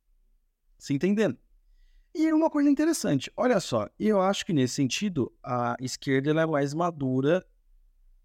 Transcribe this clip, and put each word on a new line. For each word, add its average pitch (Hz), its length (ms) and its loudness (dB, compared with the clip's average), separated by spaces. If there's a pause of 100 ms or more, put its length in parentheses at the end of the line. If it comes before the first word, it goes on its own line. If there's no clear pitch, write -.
(760)
se - 160 -6
entendendo. 180 440 0 (760)
E 320 180 0
uma 311 180 4
coisa 294 200 2
interessante, 277 640 0
olha 226 240 2
só, 110 300 -2 (100)
eu 208 220 2
acho 190 240 0
que - 80 -2
nesse 127 220 2
sentido 143 680 -2
a 120 380 -4
esquerda 135 480 -2
ela 156 140 2
é - 20 0
mais 143 280 0
madura 151 720 0 (800)